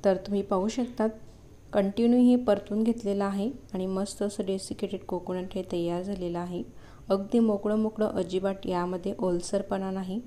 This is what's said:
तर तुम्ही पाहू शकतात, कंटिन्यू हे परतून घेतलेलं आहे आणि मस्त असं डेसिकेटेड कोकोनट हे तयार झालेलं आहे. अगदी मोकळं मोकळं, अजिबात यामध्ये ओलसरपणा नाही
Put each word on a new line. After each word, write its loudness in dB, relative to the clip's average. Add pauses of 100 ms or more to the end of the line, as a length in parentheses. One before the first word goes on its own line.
तर 4
तुम्ही -2
पाहू 0
शकतात, -2 (640)
कंटिन्यू 4
हे 8
परतून 2
घेतलेलं 0
आहे -2 (240)
आणि -2
मस्त -2
असं -2
डेसिकेटेड -4
कोकोनट -6
हे -2 (100)
तयार 0
झालेलं -4
आहे. -4 (480)
अगदी 2
मोकळं 4
मोकळं, 2
अजिबात -2
यामध्ये -2
ओलसरपणा 0
नाही -4